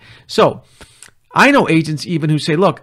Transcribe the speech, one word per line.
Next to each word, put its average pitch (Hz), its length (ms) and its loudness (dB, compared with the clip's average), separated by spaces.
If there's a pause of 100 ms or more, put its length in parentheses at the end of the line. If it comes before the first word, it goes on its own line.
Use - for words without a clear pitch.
(280)
So - 360 0 (720)
I 254 160 4
know 254 180 2
agents 156 380 -2
even 160 240 -4
who 151 80 0
say, 151 160 -4
"Look, 170 280 0